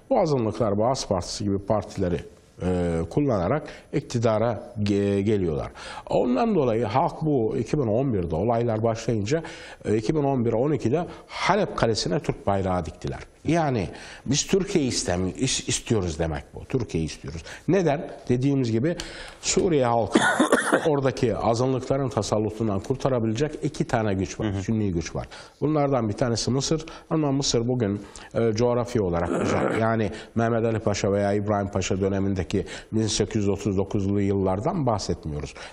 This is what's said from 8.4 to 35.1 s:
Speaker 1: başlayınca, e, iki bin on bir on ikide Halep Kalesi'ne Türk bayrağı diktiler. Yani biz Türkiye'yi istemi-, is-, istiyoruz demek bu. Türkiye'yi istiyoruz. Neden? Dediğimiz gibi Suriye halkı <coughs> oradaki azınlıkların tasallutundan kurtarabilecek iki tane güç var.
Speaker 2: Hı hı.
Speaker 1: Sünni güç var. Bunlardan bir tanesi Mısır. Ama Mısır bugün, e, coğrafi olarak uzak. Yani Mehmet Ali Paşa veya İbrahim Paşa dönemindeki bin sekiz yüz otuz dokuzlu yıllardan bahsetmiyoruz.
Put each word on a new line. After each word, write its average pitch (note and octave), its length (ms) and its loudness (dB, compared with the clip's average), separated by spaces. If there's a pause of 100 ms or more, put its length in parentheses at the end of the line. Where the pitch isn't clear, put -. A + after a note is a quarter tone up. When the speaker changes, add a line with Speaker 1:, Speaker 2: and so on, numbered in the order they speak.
Speaker 1:
başlayınca, A2+ 600 0 (420)
e, G#2 120 2
iki A#2 180 0
bin D3 100 0
on C3+ 200 2
bir A#2 80 2
on C3 200 2
ikide C3+ 340 0 (200)
Halep - 500 0
Kalesi'ne A#2 440 2
Türk - 260 -4
bayrağı F#2 400 2
diktiler. - 340 -8 (240)
Yani C#3+ 440 0 (380)
biz C3 200 0
Türkiye'yi E3+ 440 2
istemi-, F#2 400 0
is-, - 380 -2
istiyoruz F2+ 500 0
demek D#2 260 -4 (100)
bu. - 100 -14
Türkiye'yi F2+ 440 -2
istiyoruz. D#2+ 340 -12 (260)
Neden? E3 420 2 (180)
Dediğimiz B2+ 440 2
gibi C#3+ 240 0 (440)
Suriye D3 460 4
halkı A#2 320 4 (340)
<coughs> - 360 2
oradaki C3 480 2
azınlıkların B2+ 720 2
tasallutundan G#2+ 720 0
kurtarabilecek B2+ 840 0
iki D#3 220 -2
tane A2 300 0
güç F#2+ 260 -2
var. G#2+ 120 0
Speaker 2:
Hı G2+ 60 -2
hı. F#2+ 40 -2
Speaker 1:
Sünni G#2 300 0
güç E2+ 220 -2
var. C2 140 -6 (320)
Bunlardan C#3 480 2
bir G#2 40 0
tanesi A#2 380 0
Mısır. C#3 340 0 (260)
Ama D3+ 220 2
Mısır C3 360 0
bugün, G#2 320 0 (340)
e, A2+ 180 2
coğrafi A#2+ 480 2
olarak F2 420 0
uzak. - 380 0
Yani A2+ 300 2 (240)
Mehmet A2+ 300 2
Ali A2 140 0
Paşa G#2 340 0
veya G2+ 200 2
İbrahim G2+ 360 0
Paşa F#2+ 320 -2
dönemindeki G2 640 0 (260)
bin A2 140 2
sekiz G#2+ 300 0
yüz G2+ 120 2
otuz G2 280 0
dokuzlu G2+ 440 0
yıllardan G2+ 640 0
bahsetmiyoruz. D#2+ 680 -2 (180)